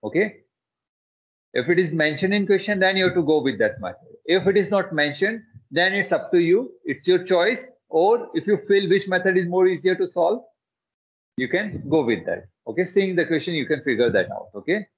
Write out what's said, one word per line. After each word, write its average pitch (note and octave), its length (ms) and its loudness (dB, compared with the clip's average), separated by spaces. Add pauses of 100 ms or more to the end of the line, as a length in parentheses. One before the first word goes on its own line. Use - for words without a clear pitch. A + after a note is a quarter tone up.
okay? F3 380 -2 (1120)
If B2 160 -2
it E3+ 80 4
is F3 140 0
mentioned D#3 420 -2
in G3+ 120 0
question, G3 320 0
then F#3+ 180 2
you F#3 80 2
have F3+ 100 0
to F3 80 2
go D3+ 200 2
with A#2+ 160 -2
that G#2+ 220 0
method. - 360 -14 (100)
If F3+ 200 0
it G3 120 4
is F#3+ 120 0
not G3 220 -2
mentioned, D#3+ 480 -2 (300)
then F3+ 240 2
it's F#3+ 180 -2
up - 200 -2
to F3+ 60 4
you. F#3 320 2 (140)
It's - 240 -6
your F3+ 160 2
choice. F#3 420 0 (220)
Or G3+ 460 2
if E3 120 -4
you G3+ 120 2 (100)
feel G3 200 2
which G3 200 0
method F#3 300 0
is F3 100 -2
more F#3 180 4
easier F3+ 280 2
to F3+ 120 -2
solve, F3+ 360 0 (960)
you B2+ 100 -2
can G3 400 -4
go D3+ 160 2
with A2 220 -2
that. F2 180 -6 (220)
Okay, A#2+ 180 -4
seeing F#3+ 320 -2
the E3+ 80 0
question, E3 300 -4
you C#3+ 120 -2
can D3 160 -4
figure A#2 280 0
that G2 200 0
out. - 240 -12
Okay. F3 320 -4 (100)